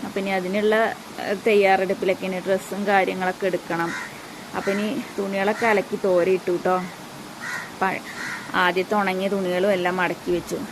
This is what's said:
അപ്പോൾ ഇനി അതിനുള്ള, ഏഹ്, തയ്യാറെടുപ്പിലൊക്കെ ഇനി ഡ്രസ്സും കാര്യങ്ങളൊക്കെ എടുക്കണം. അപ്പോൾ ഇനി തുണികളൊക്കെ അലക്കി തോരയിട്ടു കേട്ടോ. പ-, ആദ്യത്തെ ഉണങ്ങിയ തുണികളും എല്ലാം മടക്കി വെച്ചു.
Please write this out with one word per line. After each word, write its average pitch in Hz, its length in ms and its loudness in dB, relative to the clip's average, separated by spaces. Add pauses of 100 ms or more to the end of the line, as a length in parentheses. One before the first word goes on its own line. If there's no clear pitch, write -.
അപ്പോൾ 196 140 -6
ഇനി 196 180 -2
അതിനുള്ള, 208 360 2 (480)
ഏഹ്, 196 140 -2 (100)
തയ്യാറെടുപ്പിലൊക്കെ 190 800 4
ഇനി 185 180 -4
ഡ്രസ്സും 196 340 -2 (100)
കാര്യങ്ങളൊക്കെ 185 600 2
എടുക്കണം. 170 380 -2 (680)
അപ്പോൾ 196 180 -2
ഇനി 208 120 0 (300)
തുണികളൊക്കെ 196 560 0
അലക്കി 202 320 0
തോരയിട്ടു 180 520 4
കേട്ടോ. 185 200 2 (1040)
പ-, 190 220 0 (600)
ആദ്യത്തെ 180 360 2
ഉണങ്ങിയ 190 340 0
തുണികളും 190 440 2
എല്ലാം 180 240 0
മടക്കി 175 340 -2
വെച്ചു. 170 220 -4 (140)